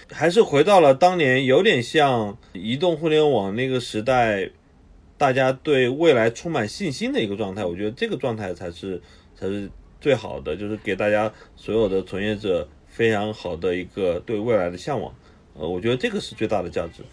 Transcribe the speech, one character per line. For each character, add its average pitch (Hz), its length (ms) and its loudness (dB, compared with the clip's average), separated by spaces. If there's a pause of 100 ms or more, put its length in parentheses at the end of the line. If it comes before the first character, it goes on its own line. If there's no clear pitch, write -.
(100)
还 - 180 0
是 196 140 6
回 143 220 4
到 196 160 6
了 147 120 10
当 180 240 4
年 135 280 4
有 131 180 6
点 185 200 4
像 120 540 2 (160)
移 107 240 -6
动 165 200 0
互 160 120 -2
联 151 220 4
网 98 240 0
那 127 140 -2
个 131 100 -2
时 110 240 -6
代， 110 480 0 (640)
大 135 160 2
家 131 200 2
对 131 360 0
未 151 240 4
来 117 160 4
充 117 220 -8
满 131 160 -2
信 165 240 -6
心 214 220 -6
的 285 80 -2
一 110 80 -2
个 98 80 -8
状 98 180 -6
态， 101 100 -6
我 87 120 -6
觉 101 80 -6
得 107 80 -4
这 226 160 -6
个 208 80 -6
状 127 200 -4
态 101 160 -8
才 90 180 -12
是， 90 300 -10 (360)
才 95 100 -10
是 101 240 -8 (300)
最 147 120 2
好 113 280 -4
的， 76 160 -6
就 104 120 -8
是 107 100 -6
给 98 180 -6
大 104 120 0
家 104 220 2 (240)
所 - 180 -12
有 107 160 0
的 95 140 -2
从 95 180 -8
业 107 140 -4
者 92 320 -4 (200)
非 113 260 0
常 104 200 -2
好 90 220 -10
的 90 220 -2
一 90 80 -6
个 92 420 -2
对 110 140 -4
未 117 160 0
来 90 120 0
的 90 80 -10
向 135 240 -6
往。 65 120 -10 (420)
呃， 78 140 -8
我 90 120 -4
觉 110 80 -2
得 123 80 0
这 226 140 -4
个 202 80 -4
是 - 160 -12
最 110 140 -4
大 101 120 -2
的 90 80 -8
价 87 200 -6
值。 - 140 -20 (100)